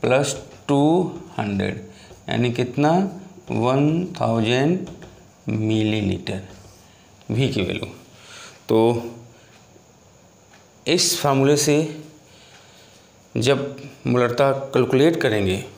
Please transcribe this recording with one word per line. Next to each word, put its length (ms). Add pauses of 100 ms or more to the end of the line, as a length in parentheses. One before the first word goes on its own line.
प्लस 340 (320)
टू 120 (580)
हंड्रेड 400 (520)
यानी 240
कितना? 380 (600)
वन 540 (100)
थाउजेंड 760 (600)
मिलीलीटर 920 (880)
V 220
की 80
value। 240 (840)
तो 100 (2000)
इस 340
formula 380
से 200 (1600)
जब 420 (300)
मोलरता 440 (220)
calculate 480
करेंगे 360 (200)